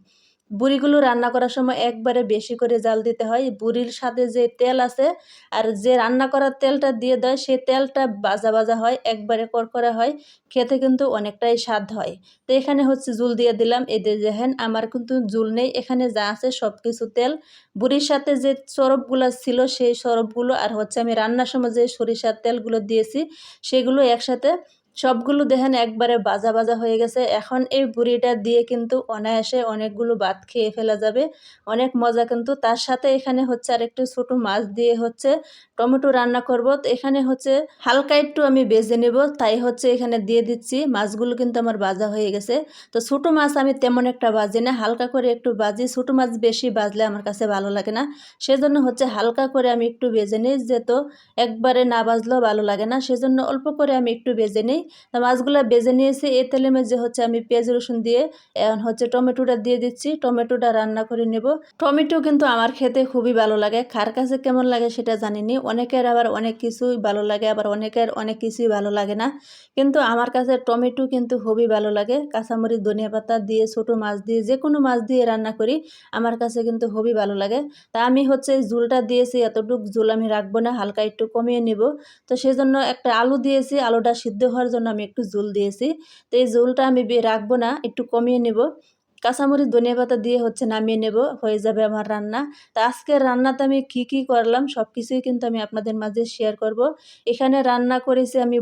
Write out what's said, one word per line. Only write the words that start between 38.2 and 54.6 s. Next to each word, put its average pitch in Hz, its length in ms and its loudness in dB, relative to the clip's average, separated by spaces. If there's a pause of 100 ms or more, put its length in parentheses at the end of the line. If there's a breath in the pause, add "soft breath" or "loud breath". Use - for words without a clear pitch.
আমি 262 220 4
ভেজে 220 320 4
নেব, 240 200 2 (200)
তাই 220 220 2
হচ্ছে 240 320 -2
এখানে 240 340 0
দিয়ে 233 160 4
দিচ্ছি। 233 360 -4 (100)
মাছগুলো 220 480 -2
কিন্তু 240 240 -2
আমার 226 180 -2
ভাজা 196 320 -2
হয়ে 214 220 -2
গেছে। 202 240 -4 (360 loud breath)
তো - 100 -4
ছোট 277 260 -2
মাছ 302 300 4
আমি 269 240 2
তেমন 247 260 2
একটা 247 240 -2
ভাজি 214 300 0
না, 247 100 0
হালকা 240 360 -2
করে 254 240 -2
একটু 233 240 -2
ভাজি। 208 380 -2
ছোট 254 180 -4
মাছ 262 280 2
বেশি 226 320 0
ভাজলে 208 320 -2
আমার 208 200 -2
কাছে 202 240 -4
ভালো 202 220 -2
লাগে 202 280 -4
না, 262 60 0 (360 loud breath)
সেজন্য 277 400 2
হচ্ছে 254 260 2
হালকা 233 420 0
করে 262 220 2
আমি 233 180 2
একটু 233 240 -4
ভেজে 214 280 0
নিই, 254 160 0 (100)
যেহেতু 233 300 0 (420 loud breath)
একবারে 233 480 2
না 240 180 2
ভাজলেও 233 380 2
ভালো 214 220 2
লাগে 208 220 0
না, 240 160 -2
সেজন্য 262 360 0 (140)
অল্প 269 140 -4 (100)
করে 285 200 2
আমি 240 160 0
একটু 240 200 -4 (100)
ভেজে 214 220 0